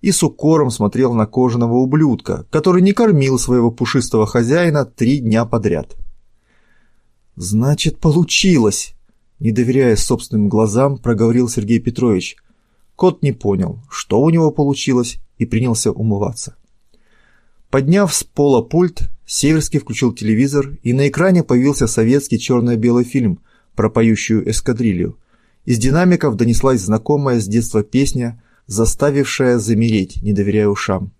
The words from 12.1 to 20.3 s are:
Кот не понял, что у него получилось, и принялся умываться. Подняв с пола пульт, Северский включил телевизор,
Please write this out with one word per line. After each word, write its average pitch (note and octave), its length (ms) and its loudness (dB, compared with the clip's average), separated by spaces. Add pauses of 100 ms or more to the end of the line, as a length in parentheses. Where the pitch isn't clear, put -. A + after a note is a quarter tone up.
Кот F3+ 260 0
не C#3+ 80 0
понял, G2 480 -2 (100)
что - 320 -2
у D3+ 80 4
него D#3+ 220 2
получилось, C#3 680 -2 (180)
и A#2 100 -2
принялся A#2 460 -2
умываться. G#2 640 -4 (1120)
Подняв D#3+ 420 2
с - 120 -6
пола C#3+ 360 2
пульт, F3 480 -2 (160)
Северский D3+ 540 -2
включил B2 340 -2
телевизор, C3+ 720 -2